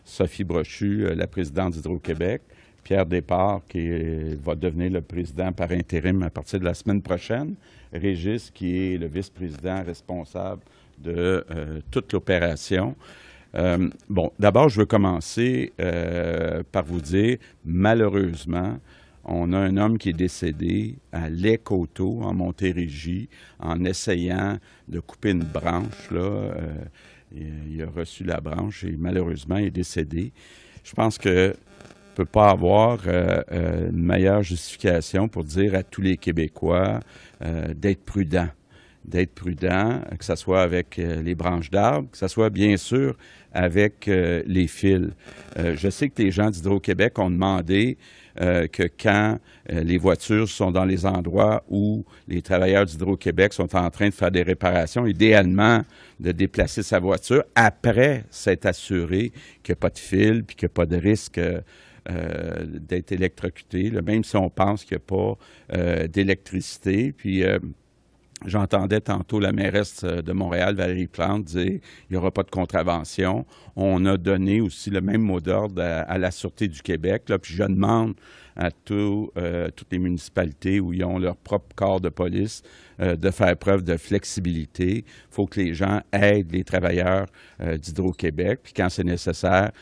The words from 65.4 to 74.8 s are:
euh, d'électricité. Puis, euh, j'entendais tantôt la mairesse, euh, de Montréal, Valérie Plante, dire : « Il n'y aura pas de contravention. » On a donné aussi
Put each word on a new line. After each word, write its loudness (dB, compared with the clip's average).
euh, 0
d'électricité. 0
Puis, -2
euh, 2
j'entendais 0
tantôt -2
la 2
mairesse, -2
euh, -4
de -6
Montréal, 0
Valérie -2
Plante, -4
dire : « -2
Il -4
n'y 0
aura 0
pas -2
de -6
contravention. » -2
On 2
a 4
donné 2
aussi -4